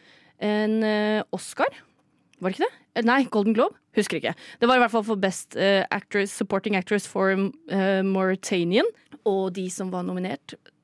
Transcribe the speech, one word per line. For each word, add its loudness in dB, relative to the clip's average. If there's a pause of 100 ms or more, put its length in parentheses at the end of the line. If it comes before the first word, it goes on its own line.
(400)
en, 0
eh, 0
Oscar. -2 (720)
Var -2
det -6
ikke 0
det? -12 (200)
Eh, 0
nei, 4
Golden 0
Globe. 0 (200)
Husker 0
ikke. -4 (240)
Det 4
var 6
i 6
hvert 4
fall 0
for -2
Best, -4
eh, 4
Actress, -2
Supporting -2
Actress -2
for, 2
eh, 0
Mauritanian. 2 (400)
Og 0
de -6
som -6
var -4
nominert, -6 (300)